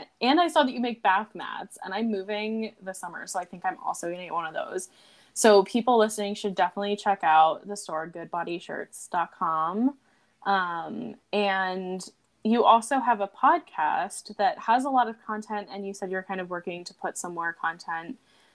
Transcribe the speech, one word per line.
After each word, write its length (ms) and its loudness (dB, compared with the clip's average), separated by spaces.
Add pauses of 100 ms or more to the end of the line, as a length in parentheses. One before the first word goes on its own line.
(220)
and 180 4
I 80 4
saw 160 4
that 80 -2
you 80 -6
make 220 -4
bath 320 2
mats, 500 -10
and 80 -8
I'm 180 -2
moving 640 -4 (100)
this 160 -10
summer, 280 -12
so 120 -6
I 60 -4
think 220 -14
I'm 180 -4
also 260 -6
gonna 140 -8
get 80 -10
one 140 -4
of 80 -10
those. 340 -6 (460)
So 300 8
people 340 2
listening 360 2
should 200 -4
definitely 420 0
check 260 0
out 460 4
the 80 -8
store, 300 -6
good 240 -12
body 280 -4
shirts 540 -12
dot 260 -2
com. 560 0 (520)
Um, 680 -2 (180)
and 680 0 (500)
you 120 6
also 360 6
have 200 2
a 80 -2
podcast 1080 0
that 240 2
has 240 2
a 60 -2
lot 180 4
of 80 -10 (100)
content, 460 -6
and 140 -8
you 60 -6
said 180 -8
you're 120 -4
kind 180 -6
of 100 -6
working 340 -8
to 100 -16
put 240 -8
some 160 -8
more 180 -4
content 640 -6 (380)